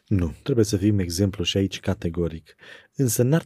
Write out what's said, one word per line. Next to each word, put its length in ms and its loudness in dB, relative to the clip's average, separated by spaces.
Nu, 360 0
trebuie 220 2
să 120 0
fim 220 2
exemplu 460 -2
și 120 -4
aici 240 0
categoric. 760 -4
Însă 260 0
n-ar 240 2